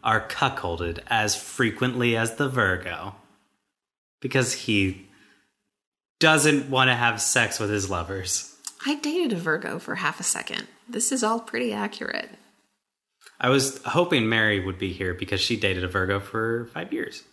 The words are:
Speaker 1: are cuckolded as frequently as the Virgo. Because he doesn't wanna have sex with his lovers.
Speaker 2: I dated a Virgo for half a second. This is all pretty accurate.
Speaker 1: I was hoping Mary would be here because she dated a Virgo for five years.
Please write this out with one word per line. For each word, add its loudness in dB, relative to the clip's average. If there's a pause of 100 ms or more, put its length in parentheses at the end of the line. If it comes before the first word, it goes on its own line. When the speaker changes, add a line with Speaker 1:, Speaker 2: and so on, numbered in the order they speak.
Speaker 1:
are 4
cuckolded -2
as 2
frequently 0
as 0
the 0
Virgo. 0 (1040)
Because 2
he 0 (1120)
doesn't 6
wanna 4
have 2
sex 2
with -2
his -2
lovers. -4 (320)
Speaker 2:
I 0
dated 0
a 0
Virgo -2
for -6
half -2
a -8
second. -4 (200)
This -2
is 0
all 2
pretty -4
accurate. -6 (1120)
Speaker 1:
I 2
was 2
hoping 2
Mary 4
would -4
be -4
here -4
because -4
she 0
dated 0
a -2
Virgo 0
for -4
five -8
years. -8 (100)